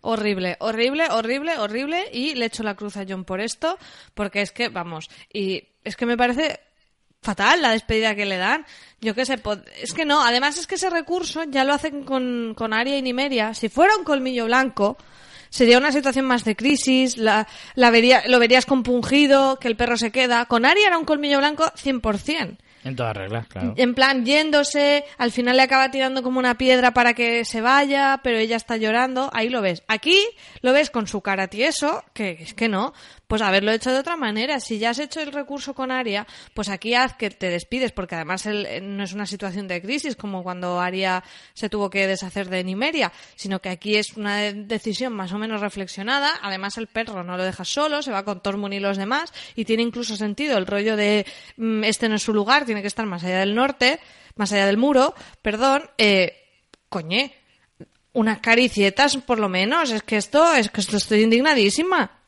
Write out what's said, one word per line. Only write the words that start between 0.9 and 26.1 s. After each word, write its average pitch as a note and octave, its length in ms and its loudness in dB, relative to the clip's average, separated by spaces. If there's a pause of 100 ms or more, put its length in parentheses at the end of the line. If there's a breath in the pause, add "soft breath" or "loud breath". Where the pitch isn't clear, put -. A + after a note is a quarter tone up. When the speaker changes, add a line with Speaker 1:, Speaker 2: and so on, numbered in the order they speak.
Speaker 1:
horrible, C4+ 480 -2
horrible, C4+ 540 -4
y C4+ 220 -4
le A#3+ 120 -2
echo A3+ 160 -8
la G#3 120 -4
cruz G#3 220 -12
a G3 120 -8
Jon F#3+ 160 -8
por F#3 160 -6
esto, D#4+ 380 -4 (360 loud breath)
porque G3+ 280 -4
es G3 100 -4
que, A#3+ 160 -4
vamos, E3+ 400 -10 (240 loud breath)
y F#3+ 300 -4 (220)
es G#3 120 -8
que A#3+ 100 -2
me A#3+ 100 0
parece B3 440 0 (640)
fatal A3 400 2
la B3+ 100 4
despedida A3 420 0
que G#3 120 -4
le G3 100 -2
dan. A#3+ 300 -2 (340 loud breath)
Yo A3 140 -2
qué B3+ 100 0
sé, B3+ 180 -2
pod-, G#3 220 -6 (180)
es B3 120 -8
que D#4+ 100 -2
no, D4 200 4
además C4 340 2
es E4+ 80 -10
que - 100 -6
ese F#4 140 -2
recurso E4 540 -4
ya C4+ 200 0
lo C#4 80 2
hacen C#4+ 320 -4
con, B3 520 -4
con A3 160 -4
Arya B3 240 0
y C#4 60 -2
Nymeria. B3 520 -2
Si A3+ 140 -4
fuera F#4+ 280 4
un F#4 80 -4
colmillo C4 400 -2
blanco, A#3+ 520 2 (520 loud breath)
sería A#3+ 300 6
una C#4+ 120 2
situación C4+ 360 0
más B3 180 0
de A3 100 0
crisis, C4 640 2
la, A3 320 2 (260 loud breath)
la B3 160 6
vería, A#3 380 8
lo B3 100 6
verías A#3+ 260 6
compungido, C4+ 960 4
que B3+ 80 -8
el A3+ 100 0
perro A#3+ 200 0
se A3 160 -2
queda. A#3+ 340 2
Con A#3 200 2
Arya G4 200 6
era F4+ 120 4
un D#4+ 60 -2
colmillo C#4+ 340 2
blanco D4 260 0 (100)
cien C4 260 -4
por G#3+ 180 -2
cien. C#4+ 400 -4 (260 soft breath)
Speaker 2:
En C3 100 -6
todas A#2 220 -4
reglas, G2+ 320 -6
claro. A3 280 -6
Speaker 1:
En B3 200 2
plan, C4 280 2
yéndose, C#4+ 800 2 (140 loud breath)
al A#3+ 140 -2
final B3 240 0
le C4 80 6
acaba C4 260 2
tirando C4 320 -2